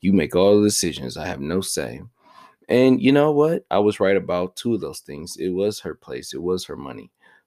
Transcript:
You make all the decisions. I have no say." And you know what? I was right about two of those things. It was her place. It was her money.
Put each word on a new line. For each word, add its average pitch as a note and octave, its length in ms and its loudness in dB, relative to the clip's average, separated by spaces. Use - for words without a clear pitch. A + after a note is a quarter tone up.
You F#2+ 120 2
make E2+ 220 2
all G2+ 240 6
the G#2 80 4
decisions. D2 480 -4
I D#2 120 -8
have E2+ 120 -8
no D#2+ 220 -4
say." C2+ 400 -8
And B2+ 320 4
you B2+ 120 2
know D3 200 4
what? D3+ 380 2
I - 100 0
was G#2 200 2
right G2 180 2
about F2+ 380 -4
two A#2+ 180 -4
of G#2 80 -2
those C#2+ 200 -10
things. D2 360 -14
It F#2 120 -4
was G2 320 -2
her D#2+ 120 -10
place. B1+ 400 -14
It C2+ 80 -10
was F2+ 240 -2
her - 100 -12
money. C2+ 360 -14